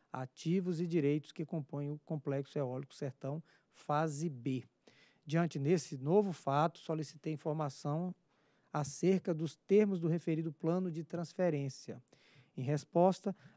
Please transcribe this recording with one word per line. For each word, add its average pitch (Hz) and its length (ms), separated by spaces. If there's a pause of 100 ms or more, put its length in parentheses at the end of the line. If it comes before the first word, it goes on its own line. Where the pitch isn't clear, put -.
(140)
ativos 165 680
e 175 80
direitos 147 460
que 160 100
compõem 143 460
o 147 160
Complexo 143 520
Eólico 135 360
Sertão 143 500 (280)
Fase 151 580
B. 127 340 (640)
Diante 160 340
desse 151 380
novo 180 340
fato, 151 480
solicitei 160 540
informação 156 840 (560)
acerca 175 640
dos 160 240 (100)
termos 202 320
do 165 80
referido 160 460
plano 180 360
de 165 140
transferência. 156 1000 (540)
Em 131 60
resposta, 170 720 (220)